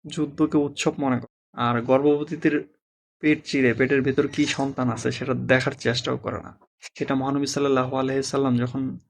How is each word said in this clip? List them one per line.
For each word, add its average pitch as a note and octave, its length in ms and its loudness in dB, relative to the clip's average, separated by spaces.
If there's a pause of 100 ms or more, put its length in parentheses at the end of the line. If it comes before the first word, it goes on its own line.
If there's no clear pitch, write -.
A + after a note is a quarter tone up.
যুদ্ধকে D3+ 520 0
উৎসব D3 400 0
মনে C3+ 180 0
করে, - 460 -12
আর A#2 200 0
গর্ভবতীদের D3 840 2 (520)
পেট D3+ 240 2
চিরে C3 300 2
পেটের C3 280 2
ভেতর C#3 260 0
কি D3 180 0
সন্তান C3 440 -2
আছে A#2 200 -2
সেটা B2+ 240 -4
দেখার B2+ 380 2
চেষ্টাও B2 440 -2
করে F#2 260 -8
না। - 160 -18 (220)
সেটা - 340 -4
মহানবী C#3 320 0
সাল্লাল্লাহু C3+ 500 0
আলাইহি C3+ 260 0
সাল্লাম C3+ 340 0
যখন B2 420 -2 (120)